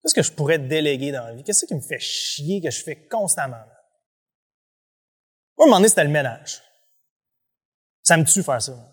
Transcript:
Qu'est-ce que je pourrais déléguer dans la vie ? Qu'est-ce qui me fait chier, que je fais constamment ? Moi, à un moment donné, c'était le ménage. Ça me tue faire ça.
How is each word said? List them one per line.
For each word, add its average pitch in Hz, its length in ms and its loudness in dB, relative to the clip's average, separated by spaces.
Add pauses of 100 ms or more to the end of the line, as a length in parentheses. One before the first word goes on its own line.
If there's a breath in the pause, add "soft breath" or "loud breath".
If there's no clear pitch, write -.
Qu'est-ce - 120 -2
que - 80 2
je - 80 -2
pourrais 156 280 -2
déléguer 143 540 -2
dans 123 120 -10
la 117 80 -16
vie ? 120 100 -18
Qu'est-ce - 220 -2
qui 202 100 -8
me 139 60 -6
fait 127 180 -10
chier, - 600 -6
que 156 100 -4
je - 120 -8
fais - 240 -14
constamment ? 165 500 -4 (2000)
Moi, - 40 -4
à - 20 10
un - 20 10
moment 247 120 8
donné, 202 120 6
c'était 180 160 4
le 147 60 0
ménage. 135 500 -4 (1400)
Ça 165 160 6
me 160 60 4
tue - 180 2
faire 127 180 -2
ça. 131 140 -8 (180)